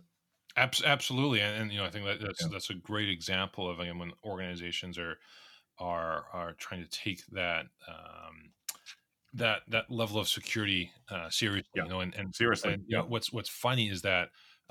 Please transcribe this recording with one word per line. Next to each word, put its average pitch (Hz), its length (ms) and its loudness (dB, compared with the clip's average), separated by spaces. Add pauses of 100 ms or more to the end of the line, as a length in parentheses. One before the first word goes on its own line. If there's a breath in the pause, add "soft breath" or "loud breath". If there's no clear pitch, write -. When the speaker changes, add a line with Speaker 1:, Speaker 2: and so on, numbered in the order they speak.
(560)
Speaker 1:
Abs-, 127 280 4
absolutely. 135 580 4
And, 104 200 2
and, 107 100 -2
you 104 60 -2
know, 98 80 0
I 87 60 -2
think 101 140 -6
that 98 140 0
that's, 101 220 -4
Speaker 2:
Yeah. - 100 0
Speaker 1:
that's 98 200 -4
a 98 40 -6
great 104 340 -2
example 95 600 0
of, 85 100 -4
again, 87 200 -4
when 85 140 -6 (100)
organizations 90 760 -4
are, 85 200 -4 (600 loud breath)
are, 82 560 -2
are 85 200 -4
trying - 300 -8
to 80 60 -16
take - 380 -4
that, 87 380 0 (220)
um, 82 640 -16 (840 loud breath)
that, 113 340 2
that 113 240 0
level 110 280 0
of 98 80 0
security, 98 640 2 (200)
uh, 85 180 -4
seriously, 101 460 2
Speaker 2:
Yeah. 92 80 2
Speaker 1:
you 82 60 -6
know, 92 100 -2
and, 90 160 -2
and, 98 200 -6
Speaker 2:
Seriously. 113 380 4
Speaker 1:
and, 101 140 -4
you 110 100 2
know, 85 60 2
Speaker 2:
Yeah. - 60 -8
Speaker 1:
what's, 113 220 0
what's 113 180 -4
funny 120 400 2
is 92 120 -4
that, 90 280 4 (420 soft breath)